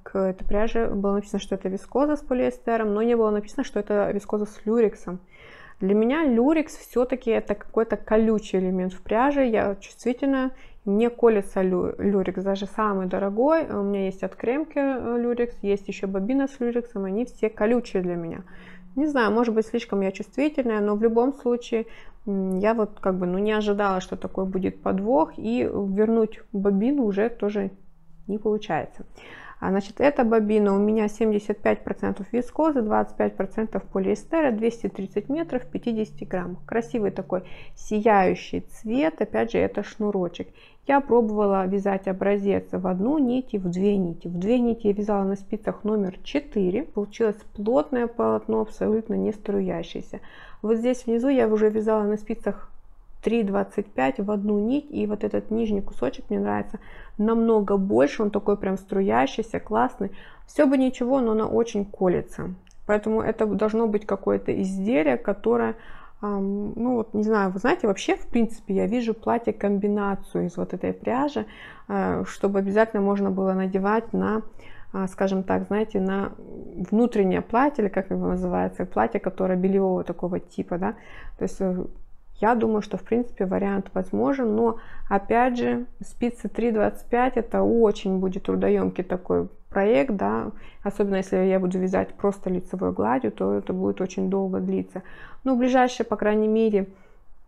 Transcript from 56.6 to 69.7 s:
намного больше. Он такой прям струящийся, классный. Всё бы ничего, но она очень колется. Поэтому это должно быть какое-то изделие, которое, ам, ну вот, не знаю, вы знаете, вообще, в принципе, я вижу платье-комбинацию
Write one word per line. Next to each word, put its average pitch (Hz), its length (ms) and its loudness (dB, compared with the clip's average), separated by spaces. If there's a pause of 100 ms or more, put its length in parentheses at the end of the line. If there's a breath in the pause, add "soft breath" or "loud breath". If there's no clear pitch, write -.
намного 220 580 4
больше. 220 460 4
Он 202 80 0
такой 202 260 0
прям 190 200 -2
струящийся, 214 840 0
классный. 214 500 -2 (380 loud breath)
Всё - 180 4
бы 269 120 6
ничего, 262 440 2
но 226 120 2
она 214 120 2
очень 214 400 0
колется. - 720 -2 (320)
Поэтому 220 340 2
это 220 240 0
должно 214 420 2
быть 208 200 0
какое-то 196 540 0
изделие, 226 560 2
которое, 226 580 0 (460 loud breath)
ам, 202 540 -2
ну 240 200 0
вот, 220 180 -2
не 214 100 2
знаю, 208 280 2
вы 190 80 -6
знаете, 262 280 2
вообще, 214 280 0
в - 120 -8
принципе, 233 460 0
я 190 140 2
вижу 226 260 0
платье-комбинацию 202 1300 0